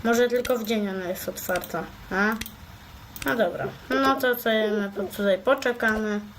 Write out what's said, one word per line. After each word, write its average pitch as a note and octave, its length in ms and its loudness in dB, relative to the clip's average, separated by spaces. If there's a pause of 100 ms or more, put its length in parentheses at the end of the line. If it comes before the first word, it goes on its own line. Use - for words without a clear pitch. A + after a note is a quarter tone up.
Może A#3 240 4
tylko B3 300 0
w A3 60 -4
dzień G#3 240 0
ona F#3+ 160 -4
jest F#3 240 -4
otwarta, F3+ 560 -4 (260)
a? G3+ 240 2 (880)
No C4+ 120 2
dobra. E3+ 300 0 (240)
No C4+ 240 4
to B3+ 240 2
sobie A3 320 2
my G3+ 260 0
po-, F#3+ 200 -4
tutaj G3+ 220 4
poczekamy. A3 800 2 (180)